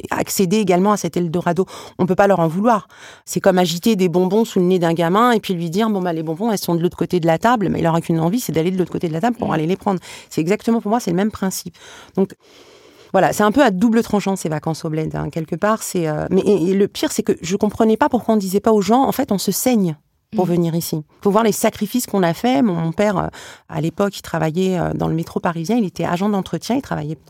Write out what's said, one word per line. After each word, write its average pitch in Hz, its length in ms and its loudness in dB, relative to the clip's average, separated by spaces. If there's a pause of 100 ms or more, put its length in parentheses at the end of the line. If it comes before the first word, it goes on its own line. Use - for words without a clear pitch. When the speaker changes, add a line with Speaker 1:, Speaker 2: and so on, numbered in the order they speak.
(100)
Speaker 1:
accéder - 460 0
également 190 340 2
à 208 60 2
cet 175 200 -6
Eldorado. 175 500 -2 (320)
On 185 80 2
peut 180 100 0
pas 202 100 6
leur 190 140 4
en 165 80 4
vouloir. 202 400 0 (360)
C'est - 160 -6
comme 185 180 4
agiter 180 360 2
des 185 140 2
bonbons 185 360 2
sous 220 140 -2
le 175 80 4
nez 185 140 2
d'un 165 120 2
gamin 175 380 2
et 226 100 2
puis - 140 -4
lui 170 160 -4
dire, « 214 200 0
Bon, 196 120 -2
bah, 180 100 -2
les 160 120 -6
bonbons, 165 260 -4
elles 196 80 -2
sont - 160 -2
de 165 80 0
l'autre 175 140 -2
côté 180 240 -2
de 165 60 0
la 160 120 4
table. » 226 320 2
Mais 160 80 -2
il 165 80 0
aura 165 140 2
qu'une 165 180 -2
envie, 175 220 0
c'est - 120 -6
d'aller 160 200 0
de 190 40 -4
l'autre 175 160 -2
côté 170 140 -4
de 156 60 -4
la 165 80 -4
table 233 160 -2
pour 185 120 -2
Speaker 2:
Mm. 147 40 -2
Speaker 1:
aller 156 140 0
les 185 100 0
prendre. 185 240 -2 (280)
C'est - 120 -4
exactement, 214 400 0
pour 202 100 -6
moi, 233 80 2
c'est 196 140 -2
le 170 40 0
même 202 140 0
principe. - 460 -6 (400)
Donc, 190 180 0 (760)
voilà, 165 200 4
c'est 208 120 2
un 208 80 4
peu 269 100 4
à 247 80 6
double 220 320 2
tranchant, 196 340 -2
ces - 120 -8
vacances 156 360 -4
au 160 60 -4
bled, 156 240 -4
hein, 151 160 -4
quelque 165 240 -6
part. 202 300 0
C'est, 170 240 -2
euh... 151 220 -2
Mais, 185 100 4
et, 185 300 2
et 190 40 2
le 196 140 2
pire, - 240 -4
c'est 226 100 -2
que - 180 0
je 180 160 -4
comprenais 220 400 2
pas 294 120 2
pourquoi 226 260 0
on 220 40 2
disait 190 220 0
pas 226 120 2
aux 214 100 4
gens, « 226 240 4
En 202 60 0
fait, - 180 -4
on 196 80 0
se 196 140 -2
saigne 190 440 0 (380)
pour 190 120 2
Speaker 2:
Mm. 180 40 -2
Speaker 1:
venir 170 240 2
ici. » 165 280 -4 (200)
Faut 202 80 2
voir 220 140 4
les 208 80 4
sacrifices 220 540 -2
qu'on 196 160 0
a 170 100 2
fait. 254 300 0
Mon, 214 100 2
mon 165 200 -2
père, 208 260 0
euh, 156 80 -2 (420)
à 160 140 -4
l'époque, 190 360 -2
il - 40 -14
travaillait, 170 560 -2
euh, 156 160 -2
dans 160 140 -2
le 160 60 -2
métro 165 260 -4
parisien. 165 360 -2
Il 233 80 2
était 170 220 -4
agent 175 240 -2
d'entretien. 190 440 -4
Il 277 60 0
travaillait 156 380 -6 (120)